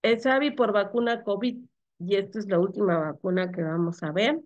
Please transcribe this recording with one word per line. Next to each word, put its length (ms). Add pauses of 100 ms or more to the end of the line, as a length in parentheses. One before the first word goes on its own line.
El 180
savi 320
por 220
vacuna 500
covid, 340 (420)
y 160
esta 240
es 80
la 120
última 380
vacuna 540
que 100
vamos 420
a 80
ver. 340